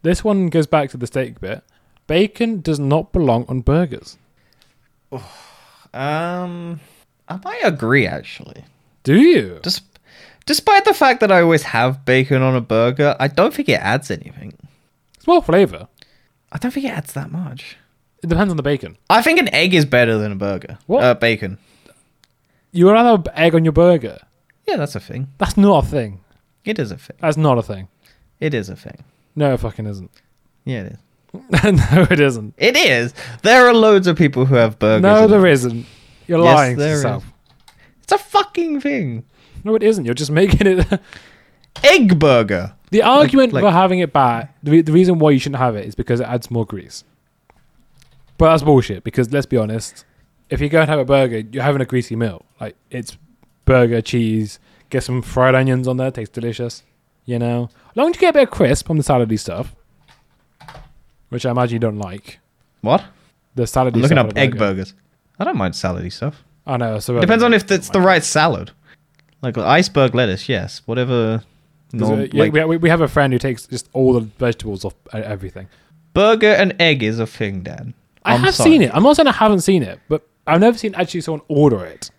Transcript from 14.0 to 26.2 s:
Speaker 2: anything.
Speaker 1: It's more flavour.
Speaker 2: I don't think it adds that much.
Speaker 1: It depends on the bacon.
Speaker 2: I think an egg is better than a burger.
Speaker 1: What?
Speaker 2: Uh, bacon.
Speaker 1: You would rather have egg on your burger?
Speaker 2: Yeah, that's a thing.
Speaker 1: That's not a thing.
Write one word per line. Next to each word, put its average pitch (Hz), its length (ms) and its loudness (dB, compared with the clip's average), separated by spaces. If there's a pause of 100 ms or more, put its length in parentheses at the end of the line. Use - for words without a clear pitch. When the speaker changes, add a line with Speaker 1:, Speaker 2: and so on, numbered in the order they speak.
Speaker 2:
anything. - 440 -14 (640)
Speaker 1:
It's - 100 -12
more 339 160 4
flavour. 170 460 0 (640)
Speaker 2:
I 151 80 -12
don't 247 140 -6
think 277 140 -8
it 240 60 -8
adds - 200 -10
that 139 180 -12
much. 143 460 -14 (460)
Speaker 1:
It 170 60 -10
depends 175 220 0
on 165 60 -4
the 147 60 -6
bacon. 131 340 -6 (140)
Speaker 2:
I 220 120 4
think 320 160 2
an 262 160 -2
egg 180 200 2
is 156 100 4
better 120 340 2
than 107 140 -4
a 98 40 -10
burger. 98 500 -8
Speaker 1:
What? 120 180 0
Speaker 2:
Uh, 123 100 4
bacon. 110 440 -4 (1120)
Speaker 1:
You 175 140 4
would 202 60 6
rather 233 180 4
have 190 240 2
egg 165 200 2
on 165 100 2
your 160 80 0
burger? 160 460 2 (480)
Speaker 2:
Yeah, 392 100 -2
that's 143 200 -6
a 98 40 -8
thing. - 280 -12 (100)
Speaker 1:
That's - 180 -4
not 196 280 4
a - 20 -6
thing. 107 340 -6 (440)